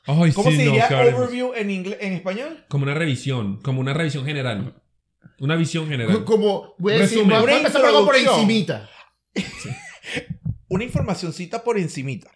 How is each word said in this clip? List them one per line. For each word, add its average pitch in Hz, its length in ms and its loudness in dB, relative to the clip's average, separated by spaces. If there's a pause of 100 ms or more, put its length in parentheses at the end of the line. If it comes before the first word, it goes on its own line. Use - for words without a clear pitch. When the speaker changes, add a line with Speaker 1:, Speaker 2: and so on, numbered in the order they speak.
Speaker 1:
Ay, 160 240 4
Speaker 2:
¿Cómo 214 180 2
Speaker 1:
sí, - 60 2
Speaker 2:
se - 80 2
Speaker 1:
no, - 80 4
Speaker 2:
diría - 160 4
Speaker 1:
qué - 80 2
horrible. 240 220 4
Speaker 2:
overview 247 360 -2
en 208 160 -4
ingle-, 190 300 -6
en 190 140 -4
español? 214 540 -8
Speaker 1:
Como 143 140 -2
una 139 120 -2
revisión, 127 680 -4
como 131 180 -4
una 135 140 -4
revisión 147 320 -4
general. 135 480 -6 (640)
Una 147 180 -2
visión 160 320 -2
general. 147 300 0
Speaker 3:
Co-, - 60 -4
como, 208 540 0
voy 196 160 0
a - 60 2
decir, 196 180 2
Speaker 1:
Resumen. 214 220 4
Speaker 3:
voy 240 120 4
a 277 40 6
empezar 285 240 2
por 254 100 6
algo 208 140 6
por 277 100 4
Speaker 2:
Una 262 60 6
introducción. 226 300 4
Speaker 3:
encimita. 147 400 -2 (440)
Speaker 2:
<laughs> - 480 -10 (840)
Una 190 160 -2
informacioncita 226 800 -6
por 233 160 -2
encimita. 139 580 -6